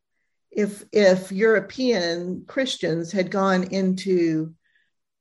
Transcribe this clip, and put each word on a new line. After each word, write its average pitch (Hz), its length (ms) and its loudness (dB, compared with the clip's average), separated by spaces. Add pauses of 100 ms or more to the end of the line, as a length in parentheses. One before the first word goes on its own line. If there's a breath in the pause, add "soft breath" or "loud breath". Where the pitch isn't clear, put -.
(500)
if, 202 440 -4
if 185 400 4
European 190 1120 0
Christians 170 640 -4
had 185 200 -2
gone 190 340 2
into 185 880 0 (680)